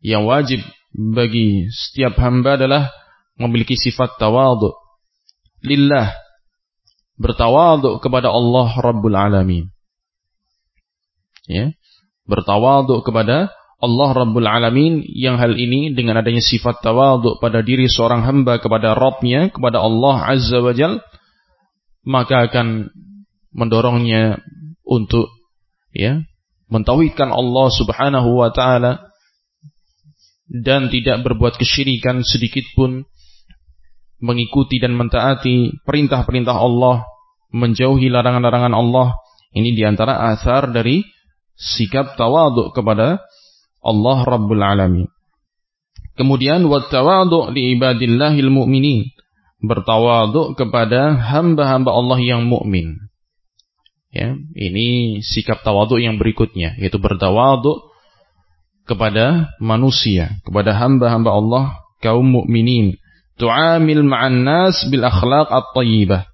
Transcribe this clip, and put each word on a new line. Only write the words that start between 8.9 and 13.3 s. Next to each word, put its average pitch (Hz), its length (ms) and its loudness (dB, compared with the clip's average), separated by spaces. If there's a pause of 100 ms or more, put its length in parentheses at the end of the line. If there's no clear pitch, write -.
Alamin. 95 560 0 (1800)
Ya, 131 240 -4 (560)
bertawadhu 120 720 2
kepada 117 560 -2 (240)